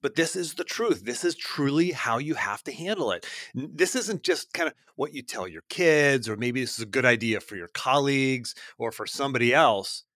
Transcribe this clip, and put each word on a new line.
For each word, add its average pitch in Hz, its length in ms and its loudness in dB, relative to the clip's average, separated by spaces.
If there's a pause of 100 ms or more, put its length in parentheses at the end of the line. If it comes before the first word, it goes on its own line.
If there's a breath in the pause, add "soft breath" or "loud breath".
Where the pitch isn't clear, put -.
But - 120 -4
this 165 220 0
is 170 180 -6
the 170 100 -8
truth. 175 400 -2
This 120 200 -6
is 170 100 0
truly 151 580 0
how 120 260 -2
you 147 160 -2
have 104 300 -4
to 139 80 -10
handle 165 400 -4
it. 87 140 -6 (300 loud breath)
N-, 131 180 2
this 180 200 2
isn't 214 280 -2
just - 300 0
kinda 160 220 -2 (200 soft breath)
what 147 200 -4
you 131 80 -8
tell 95 260 -6
your 80 220 -14
kids, 143 580 4
or 107 80 -4
maybe 123 240 -2
this 120 140 -4
is - 80 -6
a 110 40 -6
good 123 200 2
idea 113 340 2
for - 160 -14
your 85 120 -10
colleagues 135 840 0 (220 loud breath)
or 117 160 -4
for 107 140 -10
somebody 127 480 0
else. 120 500 2 (120)